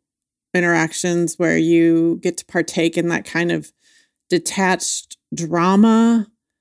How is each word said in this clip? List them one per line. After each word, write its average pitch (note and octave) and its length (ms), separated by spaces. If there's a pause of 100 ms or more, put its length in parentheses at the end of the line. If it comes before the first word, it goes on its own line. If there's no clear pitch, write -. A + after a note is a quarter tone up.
(540)
interactions E3+ 840
where E3 200
you E3 640
get F3 160
to - 80
partake E3 500
in E3+ 120
that E3+ 180
kind E3+ 260
of D#3 220 (560)
detached - 880 (160)
drama, G#3 960 (320)